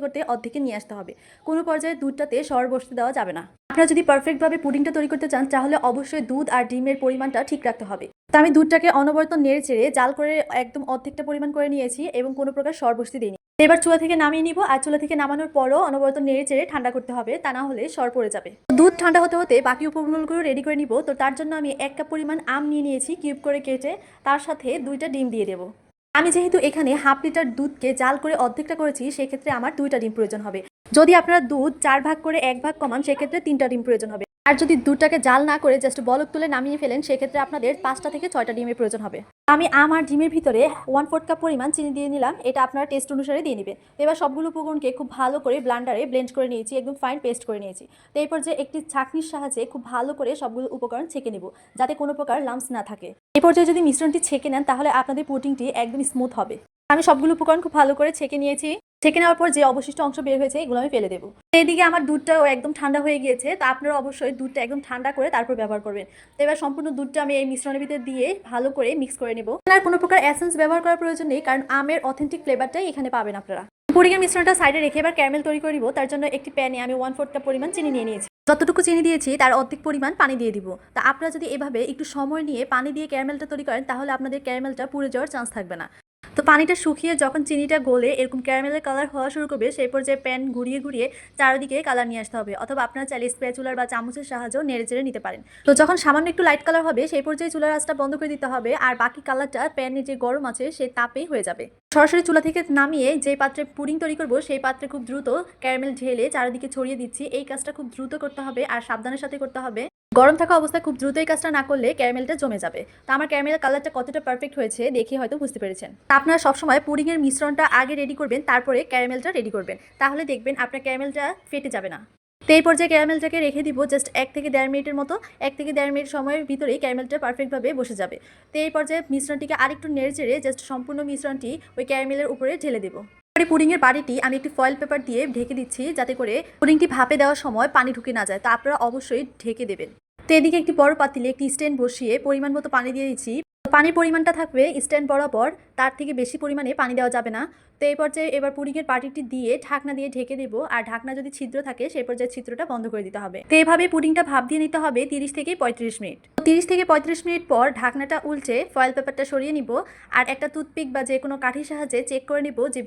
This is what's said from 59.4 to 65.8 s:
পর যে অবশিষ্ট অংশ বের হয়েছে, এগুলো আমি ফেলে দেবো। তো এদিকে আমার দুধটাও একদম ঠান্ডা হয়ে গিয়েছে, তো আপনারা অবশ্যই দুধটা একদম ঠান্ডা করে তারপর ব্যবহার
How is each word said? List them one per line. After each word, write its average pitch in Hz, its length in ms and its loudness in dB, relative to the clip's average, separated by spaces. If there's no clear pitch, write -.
পর 339 160 4
যে 294 40 2
অবশিষ্ট 269 340 -6
অংশ 269 100 -4
বের 269 140 2
হয়েছে, 277 240 0
এগুলো 240 180 -2
আমি 285 120 -2
ফেলে 214 200 0
দেবো। 185 140 -12
তো - 120 4
এদিকে 339 260 4
আমার 330 200 2
দুধটাও 302 340 4
একদম 294 240 -4
ঠান্ডা 285 260 0
হয়ে 294 200 2
গিয়েছে, 254 240 0
তো 294 120 2
আপনারা 285 300 -2
অবশ্যই 269 380 -6
দুধটা 262 240 -6
একদম 277 220 -6
ঠান্ডা 254 300 -4
করে 277 180 0
তারপর 240 260 0
ব্যবহার 208 260 -4